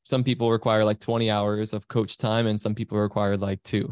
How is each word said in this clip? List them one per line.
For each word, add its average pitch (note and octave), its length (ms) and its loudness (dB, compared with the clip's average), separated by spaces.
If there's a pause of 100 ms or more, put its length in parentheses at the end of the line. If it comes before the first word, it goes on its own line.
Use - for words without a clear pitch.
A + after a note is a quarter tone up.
some B2+ 180 0
people A#2+ 280 2
require, A2 340 2
like, G#2+ 160 0
twenty A#2 300 0
hours G#2 420 0
of G#2 160 -6
coach A2 300 -2
time, A2+ 280 2
and G#2+ 140 0
some G#2+ 140 -2
people A2 240 -4
require, G#2 380 0
like, G2 280 -4
two. G2+ 280 -2